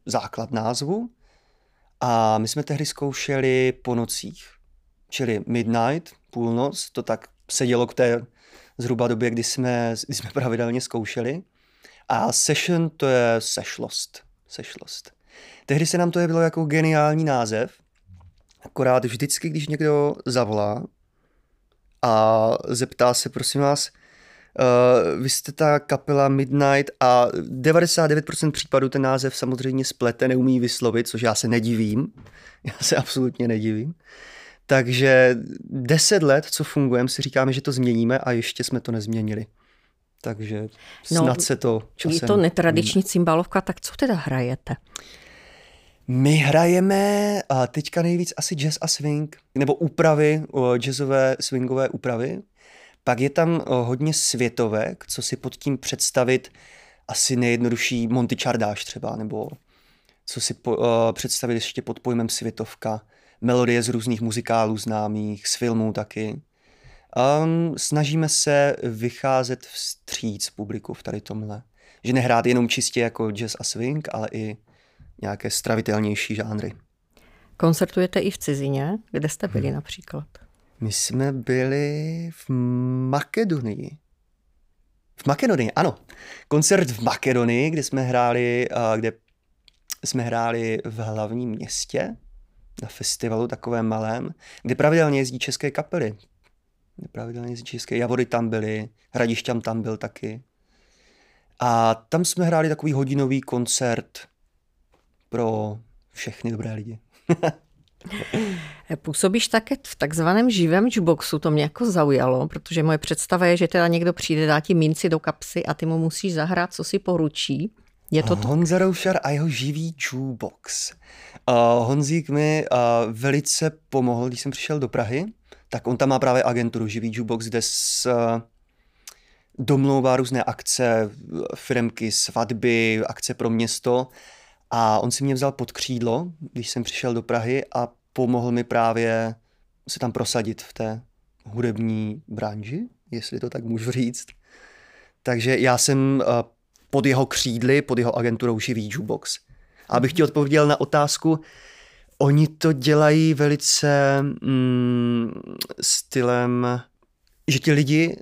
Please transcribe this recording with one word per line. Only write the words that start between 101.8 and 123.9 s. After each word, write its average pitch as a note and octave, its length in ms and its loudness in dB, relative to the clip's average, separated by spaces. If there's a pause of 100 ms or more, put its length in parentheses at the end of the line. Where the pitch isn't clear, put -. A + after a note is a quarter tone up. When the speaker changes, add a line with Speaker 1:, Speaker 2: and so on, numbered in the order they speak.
Speaker 1:
tam E3+ 160 2
jsme F3 200 0
hráli D#3+ 240 2
takový D3+ 240 -2
hodinový C3+ 480 0
koncert A#2+ 800 -2 (1080)
pro A2 480 -2 (340)
všechny - 400 -8
dobré A2 220 -6
lidi. G#2+ 260 -12 (300)
<laughs> E3 200 2 (1500)
Speaker 2:
Působíš F#3+ 460 0
také A3+ 280 0 (120)
v - 80 -14
takzvaném E3 540 2
živém F#3 360 4
jukeboxu, E3 540 0
to D#3+ 120 0
mě D3+ 120 4
jako F#3+ 280 -4
zaujalo, C3+ 560 2
protože - 360 -4
moje D#3 140 4
představa F3 480 -2
je, F3 120 6
že F3 100 2
teda E3+ 200 2
někdo E3+ 260 2
přijde, D#3 340 0
dá D3+ 120 4
ti F3+ 140 0
minci D#3+ 360 2
do D#3+ 100 2
kapsy - 460 -6
a D#3 80 -4
ty E3 120 -6
mu D#3+ 120 0
musíš E3 360 -2
zahrát, F3 400 -2
co F3+ 100 -8
si G3 160 -2
poručí. D#3+ 720 -2 (400)
Je D3+ 120 4
to A2 120 0
tak? G#2 100 -2
Speaker 1:
Honza D#3+ 320 2
Roušar F#3 460 0
a C#3 60 -2
jeho D3 200 0
živý D3 480 -4
jukebox. - 920 -8
Eh, - 600 -6 (280)
Honzík C#3+ 500 0
mi, D3+ 420 0
eh, - 40 2 (360)
velice C#3 600 0 (180)
pomohl, B2 380 0